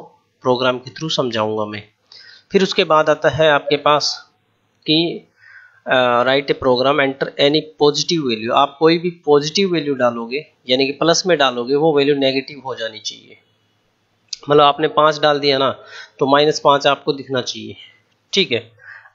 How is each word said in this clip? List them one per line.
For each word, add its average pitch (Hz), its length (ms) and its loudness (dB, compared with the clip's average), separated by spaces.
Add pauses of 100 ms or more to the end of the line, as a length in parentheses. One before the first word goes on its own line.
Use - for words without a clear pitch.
(420)
प्रोग्राम 127 360 0
के 123 120 -18
through 160 220 -10
समझाऊंगा 110 520 -2
मैं। 104 240 -10 (640)
फिर 190 100 2
उसके 185 220 0
बाद 156 260 2
आता 151 180 0
है 151 220 2
आपके 143 260 2
पास - 540 -2 (560)
कि, 160 380 -2 (600)
अ, 123 380 2
write 139 260 0
a 156 40 -2
program 135 460 0
enter 135 260 -2 (140)
any 147 200 2 (220)
positive 151 440 0
value। 113 260 -4
आप 139 260 2
कोई 165 200 4
भी 175 120 -6
positive 156 600 0
value 147 220 -2
डालोगे, 120 580 -4 (160)
यानी 131 180 2
कि 135 60 -4
plus 165 340 0
में 170 120 2
डालोगे, 127 360 0
वो 151 220 2
value 143 180 2
negative 135 460 -2
हो 123 140 -10
जानी 113 240 -10
चाहिए। 107 400 -16 (1120)
मतलब 147 140 4
आपने 147 240 2
पाँच 151 300 0
डाल 147 200 0
दिया 139 200 0
ना, 135 120 0 (480)
तो 143 80 0
माइनस 147 340 2
पाँच 143 260 2
आपको 143 260 0
दिखना 135 280 -6
चाहिए। 107 360 -12 (560)
ठीक 160 200 -2
है, 110 200 -6 (420)